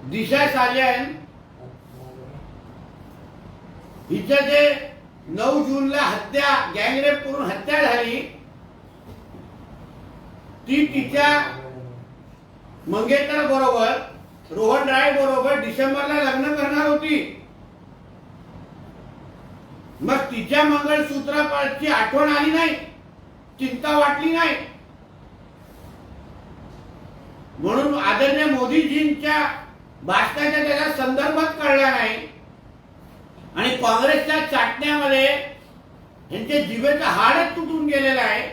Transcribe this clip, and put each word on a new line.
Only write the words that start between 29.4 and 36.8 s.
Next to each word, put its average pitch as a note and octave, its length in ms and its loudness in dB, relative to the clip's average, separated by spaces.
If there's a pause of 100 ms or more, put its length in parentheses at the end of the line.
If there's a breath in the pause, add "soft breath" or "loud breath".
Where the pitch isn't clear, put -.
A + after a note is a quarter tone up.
भाषणाच्या D4 600 0
त्याला D4 300 0
संदर्भात D4 680 0
कळला C#4 300 4
नाही A3+ 260 -2 (1400)
आणि B3 200 -2
काँग्रेसच्या C#4 680 2
चाटण्यामध्ये C#4 800 0 (1040)
यांचे A#3 320 -2
जिभेचं C#4 420 0